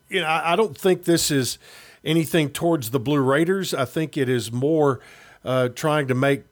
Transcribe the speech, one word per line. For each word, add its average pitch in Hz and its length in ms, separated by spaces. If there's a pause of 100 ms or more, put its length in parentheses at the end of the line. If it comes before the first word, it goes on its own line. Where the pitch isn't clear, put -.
you 190 140
know, 160 60
I, 160 260
I - 20
don't 143 220
think 180 260
this 170 260
is 135 280 (480)
anything 156 440
towards 151 420
the 131 100
Blue 143 200
Raiders. 165 520
I 139 100
think 156 320
it 135 140
is 117 200
more, 139 520 (420)
uh, 127 240
trying 147 400
to 127 80
make 139 360